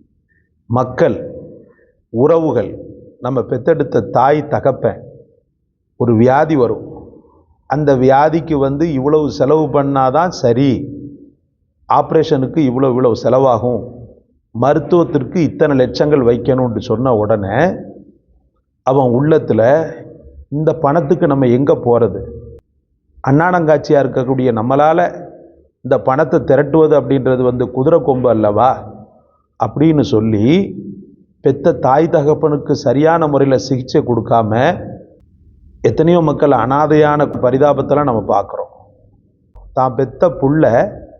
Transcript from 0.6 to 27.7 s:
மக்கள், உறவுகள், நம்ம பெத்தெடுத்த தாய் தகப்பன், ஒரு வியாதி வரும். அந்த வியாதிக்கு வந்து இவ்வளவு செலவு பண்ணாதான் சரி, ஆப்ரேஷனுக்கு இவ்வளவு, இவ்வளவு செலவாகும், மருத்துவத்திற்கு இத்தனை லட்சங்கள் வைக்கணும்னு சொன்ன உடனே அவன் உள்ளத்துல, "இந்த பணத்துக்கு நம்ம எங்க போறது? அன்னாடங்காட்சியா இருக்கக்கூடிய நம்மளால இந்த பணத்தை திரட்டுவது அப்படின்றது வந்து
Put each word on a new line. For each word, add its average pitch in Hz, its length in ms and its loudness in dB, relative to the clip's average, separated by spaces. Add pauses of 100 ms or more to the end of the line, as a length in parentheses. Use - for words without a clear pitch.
மக்கள், - 680 -2 (760)
உறவுகள், 135 720 0 (400)
நம்ம 127 220 -4
பெத்தெடுத்த 127 680 -2
தாய் 143 380 0
தகப்பன், 120 540 -4 (960)
ஒரு 120 200 0
வியாதி 139 400 2
வரும். 113 320 -2 (760)
அந்த 143 300 0
வியாதிக்கு 143 600 2
வந்து 143 360 -2
இவ்வளவு 143 380 0
செலவு 143 360 0
பண்ணாதான் 139 600 0
சரி, 123 600 0 (1080)
ஆப்ரேஷனுக்கு 139 640 0
இவ்வளவு, 131 380 0
இவ்வளவு 127 280 2
செலவாகும், 123 600 2 (680)
மருத்துவத்திற்கு 147 920 0
இத்தனை 139 420 0
லட்சங்கள் 147 380 0
வைக்கணும்னு 123 560 0
சொன்ன 120 360 0
உடனே 107 580 0 (1080)
அவன் 131 280 0
உள்ளத்துல, 139 800 0 (580)
"இந்த 156 240 -2
பணத்துக்கு 151 540 0
நம்ம 139 200 2
எங்க 139 260 2
போறது? 117 480 0 (1080)
அன்னாடங்காட்சியா 156 720 2
இருக்கக்கூடிய 127 500 -2
நம்மளால 147 760 0 (540)
இந்த 127 200 0
பணத்தை 151 380 0
திரட்டுவது 143 600 2
அப்படின்றது 127 420 0
வந்து 123 280 -2